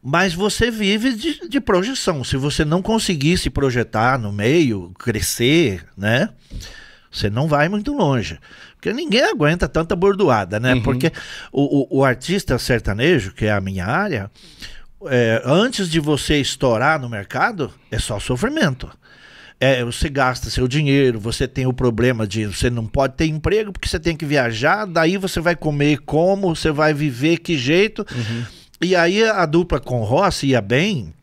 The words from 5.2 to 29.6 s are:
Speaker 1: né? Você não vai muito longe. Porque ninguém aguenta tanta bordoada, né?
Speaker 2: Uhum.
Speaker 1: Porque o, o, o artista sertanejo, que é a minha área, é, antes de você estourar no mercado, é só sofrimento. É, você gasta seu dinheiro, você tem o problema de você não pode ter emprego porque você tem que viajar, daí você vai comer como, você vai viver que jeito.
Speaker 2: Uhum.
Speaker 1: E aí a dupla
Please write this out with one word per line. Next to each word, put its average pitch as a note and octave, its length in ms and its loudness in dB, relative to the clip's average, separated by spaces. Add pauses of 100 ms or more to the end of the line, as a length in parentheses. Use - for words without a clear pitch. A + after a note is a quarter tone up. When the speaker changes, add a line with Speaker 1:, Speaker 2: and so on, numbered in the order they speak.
Speaker 1:
né? A#2 320 0 (800)
Você - 200 -4
não B2 180 0
vai D3 200 2
muito G#3 260 -2
longe. C3+ 440 0 (360)
Porque - 180 -4
ninguém C4+ 300 0
aguenta F3+ 440 2
tanta E3 300 -2
bordoada, C#3 640 2
né? B2+ 140 4
Speaker 2:
Uhum. B2 80 0
Speaker 1:
Porque C3 280 0 (400)
o, C#3 460 0
o, C3+ 40 4
o C3+ 40 4
artista C3 540 0
sertanejo, A2+ 760 0
que - 140 -2
é G#2+ 60 2
a G2+ 100 0
minha F#2+ 240 -4
área, C3 440 -4 (760)
é, A#2+ 380 2
antes F#3+ 440 2
de D#3+ 120 0
você D3 380 0
estourar C#3 600 0
no B2 80 -8
mercado, C#3 640 -4 (180)
é G#2+ 80 -4
só G#2 220 -4
sofrimento. D#3+ 720 -2 (680)
É, C3 260 2
você A#2+ 260 -4
gasta B2+ 400 0
seu B2+ 180 0
dinheiro, C#3 500 2
você A#2 300 -4
tem C3 180 -4
o B2+ 60 0
problema A#2+ 540 0
de G#2+ 180 -4
você G#2 240 -2
não A#2+ 180 -2
pode C3+ 280 -2
ter E3 120 -2
emprego F3 460 -2
porque - 160 -8
você F#3 120 -4
tem E3 160 -2
que D#3 100 -8
viajar, C#3+ 580 0
daí E3+ 320 2
você F#3 240 -4
vai E3+ 160 2
comer D3 440 2
como, F3+ 540 0
você D#3+ 160 0
vai D3+ 220 2
viver D3 460 0
que E3+ 180 -4
jeito. F#3 480 0 (100)
Speaker 2:
Uhum. A#2 300 -4 (400)
Speaker 1:
E F3+ 100 2
aí F3+ 300 4
a G#3 220 2
dupla D#3+ 340 0